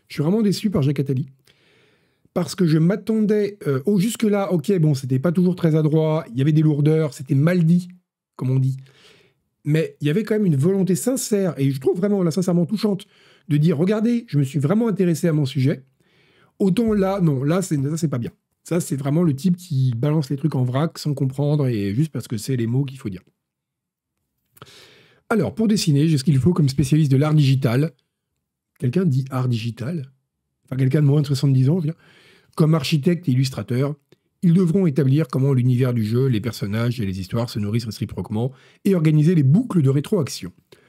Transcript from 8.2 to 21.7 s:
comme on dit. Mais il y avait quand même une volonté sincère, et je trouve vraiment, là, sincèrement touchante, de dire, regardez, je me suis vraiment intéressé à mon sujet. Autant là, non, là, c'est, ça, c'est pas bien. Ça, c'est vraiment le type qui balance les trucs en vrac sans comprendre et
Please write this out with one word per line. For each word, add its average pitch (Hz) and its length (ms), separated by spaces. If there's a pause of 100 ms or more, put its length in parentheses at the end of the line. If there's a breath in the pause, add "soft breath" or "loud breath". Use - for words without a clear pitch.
comme 131 140
on 131 80
dit. 131 180 (880 soft breath)
Mais 151 360
il 147 60
y 147 40
avait 202 120
quand 220 120
même 214 120
une 151 100
volonté 185 380
sincère, 196 640
et 139 120
je 131 100
trouve 190 160
vraiment, 202 260
là, 170 80
sincèrement 175 360
touchante, 208 400 (420 soft breath)
de 147 80
dire, 151 220
regardez, 220 500
je 147 100
me 143 60
suis 135 140
vraiment 208 300
intéressé 175 400
à 160 40
mon 151 140
sujet. 131 360 (760 soft breath)
Autant 214 340
là, 196 280
non, 143 220
là, 170 200
c'est, 151 200
ça, 151 140
c'est 160 120
pas 135 100
bien. 117 140 (320)
Ça, 170 160
c'est - 160
vraiment 139 260
le 151 120
type 175 220
qui 131 400
balance 147 320
les 143 80
trucs 143 180
en 127 100
vrac 135 340
sans 147 160
comprendre 143 540
et 101 260